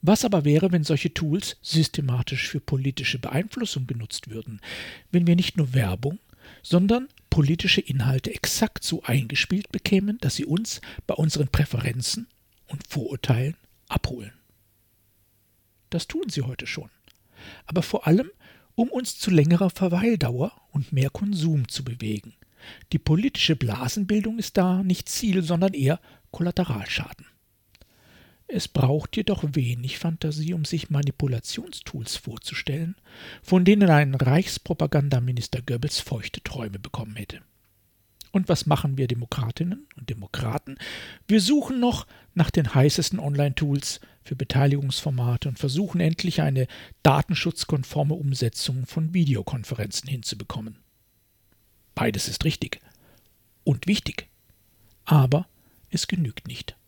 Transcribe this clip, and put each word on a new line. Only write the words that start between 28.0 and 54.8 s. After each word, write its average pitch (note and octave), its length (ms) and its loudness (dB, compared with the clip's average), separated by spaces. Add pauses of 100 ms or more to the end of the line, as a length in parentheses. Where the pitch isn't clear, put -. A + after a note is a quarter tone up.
Es - 140 -2
braucht C#3+ 480 2
jedoch G#3 280 0 (100)
wenig B2 440 -2
Fantasie, D#3+ 560 -4
um D#3+ 120 -2
sich - 240 -4
Manipulationstools C#3 1300 -4
vorzustellen, D3+ 800 -6 (460)
von F#3 220 4
denen G3+ 260 8
ein D3 240 6
Reichspropagandaminister C3+ 1500 0
Goebbels A#2+ 400 -4
feuchte - 420 -8
Träume G#2+ 340 -8
bekommen G#2+ 380 -10
hätte. G#2+ 240 -12 (960)
Und F#3 160 0
was E3+ 160 2
machen D3 320 0
wir C3 100 0
Demokratinnen B2 880 -4
und - 140 -16
Demokraten? A2 680 -6 (500)
Wir G#3+ 120 6
suchen C4 400 2
noch A#3+ 280 0 (260)
nach E3+ 160 4
den D3 260 2
heißesten C#3+ 440 4
Online-Tools C#3+ 840 0 (220)
für - 120 -8
Beteiligungsformate C3 1120 0
und B2+ 100 -4
versuchen E3+ 440 -2
endlich E3 400 0
eine C3 260 2 (360)
datenschutzkonforme D3+ 1120 0
Umsetzung C3 720 -2
von D#3+ 280 -4
Videokonferenzen B2 960 -2
hinzubekommen. A2 640 -8 (1200)
Beides - 320 -2
ist - 160 -6
richtig - 380 -2 (840)
und - 240 0
wichtig, - 400 -2 (800)